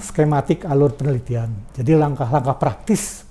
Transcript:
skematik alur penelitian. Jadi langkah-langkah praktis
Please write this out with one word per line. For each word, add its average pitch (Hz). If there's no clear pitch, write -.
skematik 151
alur 143
penelitian. 120
Jadi 131
langkah-langkah 139
praktis -